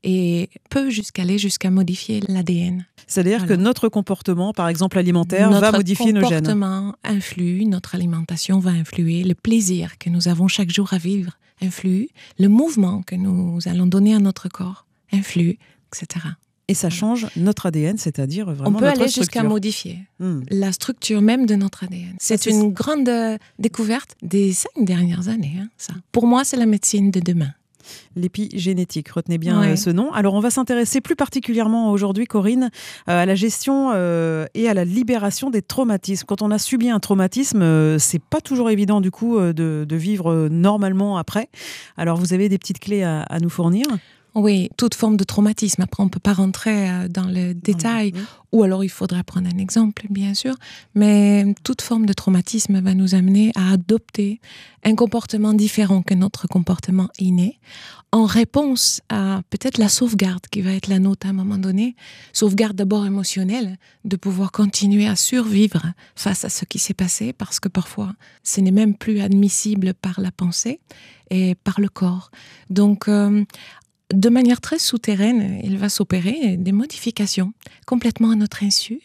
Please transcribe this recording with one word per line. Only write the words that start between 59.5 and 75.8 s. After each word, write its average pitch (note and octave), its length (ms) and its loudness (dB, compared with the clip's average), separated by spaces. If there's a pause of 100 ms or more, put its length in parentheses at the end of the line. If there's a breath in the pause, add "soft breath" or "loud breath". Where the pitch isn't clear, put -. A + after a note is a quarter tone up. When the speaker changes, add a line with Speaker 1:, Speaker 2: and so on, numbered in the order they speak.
Speaker 1:
la G#3 100 4
sauvegarde G3 600 0
qui G#3 100 -6
va F#3+ 120 -2
être F#3+ 140 -4
la F#3+ 120 2
nôtre G3 260 0
à G3 60 -2
un - 20 -2
moment F#3+ 240 -4
donné. F#3+ 380 -2 (360 loud breath)
Sauvegarde G#3 440 0
d'abord G3+ 320 0
émotionnelle, F#3+ 680 -4 (280 soft breath)
de G3 100 -2
pouvoir F#3+ 360 -4
continuer G3+ 560 2
à G#3 80 0
survivre G#3 760 2 (240 soft breath)
face - 300 -4
à G3 40 -6
ce - 160 -6
qui - 120 -10
s'est - 160 -4
passé, G#3+ 400 -4
parce - 260 -8
que - 80 -6
parfois, F#3+ 460 -4 (300 soft breath)
ce - 180 -2
n'est F#3 100 4
même G#3 240 4
plus G#3 260 -2
admissible G3 720 2
par F#3+ 260 -6
la F3+ 100 -4
pensée G#3 500 -4 (500 loud breath)
et F#3 240 2
par - 260 -4
le G3 80 2
corps. F3+ 400 -4 (400 loud breath)
Donc, G3+ 380 2
euh, G#3 360 2 (680 loud breath)
de G3 180 4
manière A#3+ 300 4
très D#4+ 200 -4
souterraine, G#3 840 0
il G3 140 -2
va G3 100 -2